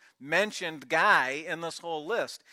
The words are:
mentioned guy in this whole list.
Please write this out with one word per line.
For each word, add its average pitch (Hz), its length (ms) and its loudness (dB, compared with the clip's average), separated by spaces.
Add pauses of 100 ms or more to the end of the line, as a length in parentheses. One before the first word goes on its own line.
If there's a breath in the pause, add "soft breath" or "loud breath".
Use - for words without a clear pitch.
(200 soft breath)
mentioned 160 720 -2
guy 160 400 6
in 165 320 -6
this 165 160 -8
whole 160 260 -6
list. 175 480 -4